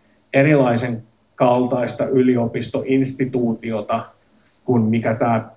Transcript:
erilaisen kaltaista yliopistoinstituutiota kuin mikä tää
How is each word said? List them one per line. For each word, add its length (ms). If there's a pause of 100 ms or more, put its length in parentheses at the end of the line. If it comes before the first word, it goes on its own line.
(340)
erilaisen 720 (320)
kaltaista 720
yliopistoinstituutiota 2000 (600)
kuin 160
mikä 320
tää 440